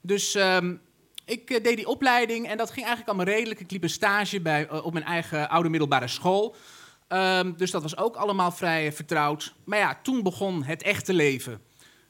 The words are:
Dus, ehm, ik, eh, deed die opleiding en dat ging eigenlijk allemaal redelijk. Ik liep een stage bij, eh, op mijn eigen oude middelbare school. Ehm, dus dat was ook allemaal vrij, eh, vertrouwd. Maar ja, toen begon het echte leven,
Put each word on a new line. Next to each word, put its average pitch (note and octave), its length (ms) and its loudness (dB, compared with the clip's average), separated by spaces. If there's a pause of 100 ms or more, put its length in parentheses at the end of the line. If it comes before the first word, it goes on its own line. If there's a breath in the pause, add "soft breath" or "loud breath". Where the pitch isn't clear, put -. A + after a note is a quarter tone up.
Dus, F#3+ 340 -2
ehm, F#3 400 4 (500)
ik, A#3+ 260 -8
eh, A#3 120 0
deed A#3+ 140 4
die A3 120 -6
opleiding A#3+ 600 2
en G#3+ 80 -4
dat A3+ 140 -4
ging B3 160 -8
eigenlijk A#3 220 -4
allemaal G3 260 0
redelijk. A3 260 -2
Ik F#3 100 -14
liep F#3 120 -6
een E3 80 -2
stage G3+ 500 0
bij, D#3 280 0
eh, D#3 160 -8
op E3 80 -6
mijn E3 120 -4
eigen D#3+ 440 -4
oude E3+ 200 2
middelbare C#3+ 400 2
school. G3+ 480 0 (520 loud breath)
Ehm, F#3 480 2
dus F3+ 140 -2
dat F3 120 -2
was D3+ 140 -6
ook A#3 200 -2
allemaal G3 340 2
vrij, E3 360 0
eh, D3 60 -2
vertrouwd. D3+ 600 -2 (100)
Maar G#3 140 0
ja, E3+ 240 2
toen C4 200 0
begon F#3 400 -2
het D3+ 200 -6
echte G3 300 0
leven, C3+ 480 2 (500 soft breath)